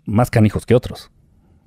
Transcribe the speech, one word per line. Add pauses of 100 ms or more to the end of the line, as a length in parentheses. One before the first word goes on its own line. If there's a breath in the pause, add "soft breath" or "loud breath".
más
canijos
que
otros. (560)